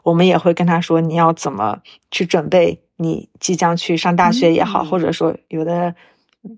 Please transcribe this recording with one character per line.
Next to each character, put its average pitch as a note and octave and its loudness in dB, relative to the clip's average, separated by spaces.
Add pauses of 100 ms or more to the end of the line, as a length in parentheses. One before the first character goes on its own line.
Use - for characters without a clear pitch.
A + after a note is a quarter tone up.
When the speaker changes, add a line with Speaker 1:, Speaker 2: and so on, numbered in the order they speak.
Speaker 1:
我 E3+ 0
们 E3+ 4
也 F3+ 4
会 F3+ 2
跟 E3+ 0
他 E3+ 2
说， E3 0
你 D#3+ -2
要 E3 4
怎 E3 -6
么 G2+ -4 (320)
去 - -2
准 D#3 -2
备 E3+ 2 (160)
你 E3 -6 (100)
即 F#3 -2
将 E3+ 0
去 E3+ -2
上 F3 0
大 F3+ 2
学 G3+ 2
也 E3 2
好， - -4
Speaker 2:
嗯。 - -6
Speaker 1:
或 F#3 -2
者 E3 0
说 E3+ -2 (140)
有 D#3+ -6
的 F3 -2 (640)